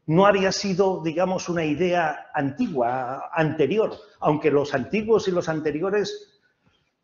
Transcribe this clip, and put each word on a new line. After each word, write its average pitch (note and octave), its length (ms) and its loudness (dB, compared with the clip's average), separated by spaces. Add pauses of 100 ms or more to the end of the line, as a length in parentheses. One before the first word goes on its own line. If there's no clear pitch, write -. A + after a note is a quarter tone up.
no E3 180 6
había G3 260 4
sido, F#3 520 0
digamos, E3+ 460 -2
una E3+ 160 0
idea D#3+ 680 0
antigua, C3+ 1000 -2
anterior, D#3+ 600 0 (260)
aunque D3+ 300 0
los C#3 240 0
antiguos G#3 540 0
y F#3+ 40 -2
los F3 180 -2
anteriores D#3+ 880 -4 (640)